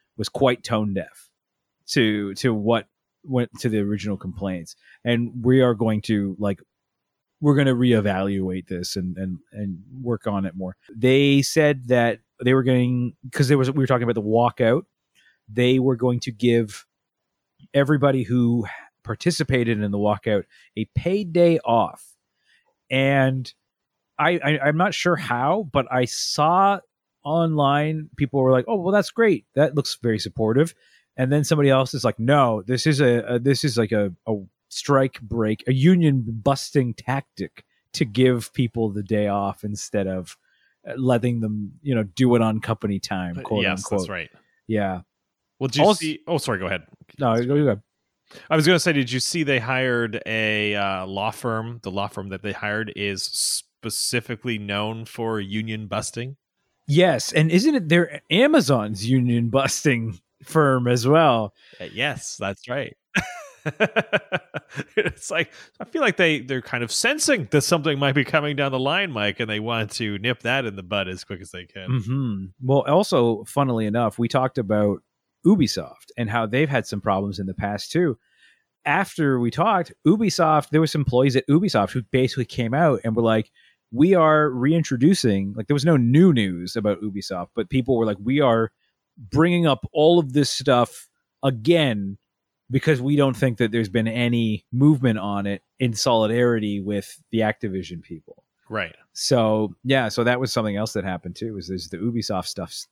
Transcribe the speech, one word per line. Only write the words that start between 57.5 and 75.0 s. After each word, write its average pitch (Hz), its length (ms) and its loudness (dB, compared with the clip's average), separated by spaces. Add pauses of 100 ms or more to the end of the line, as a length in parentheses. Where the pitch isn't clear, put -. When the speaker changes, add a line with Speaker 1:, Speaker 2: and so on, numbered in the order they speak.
Speaker 1:
isn't 226 240 2
it 190 140 -2
their 160 420 0
Amazon's 131 760 2
union 123 420 2
busting 123 680 0 (240)
firm 135 440 2
as 120 180 0
well? 135 480 4 (260)
Speaker 2:
Uh, 87 120 -12
yes, 127 460 -6
that's 98 300 -8
right. 127 280 -6 (680)
<laughs> - 140 -8 (1200)
It's - 340 -4
like, 160 200 -4 (300)
I - 40 -12
feel - 180 -4
like 220 140 0
they, 160 240 2
they're 131 220 -6
kind 120 220 -6
of 113 80 -8
sensing 262 580 0
that 147 120 4
something 156 360 0
might 139 160 0
be 139 100 2
coming 147 320 -2
down 139 160 -2
the 131 60 -2
line, 165 320 -2
Mike, 104 300 -2
and 113 80 -4
they 107 120 -4
want 113 320 -4
to 104 260 -6
nip 117 240 -4
that 127 240 -2
in 101 100 -8
the 95 60 -12
bud 95 260 -4
as 92 160 -12
quick 92 160 -12
as 92 100 -18
they 90 140 -14
can. 92 240 -16
Speaker 1:
Mm-hmm. 120 560 -4 (180)
Well, 135 240 2
also, 127 580 2
funnily 123 420 -2
enough, 110 320 -2
we 117 100 0
talked 131 300 -2
about 104 440 0 (440)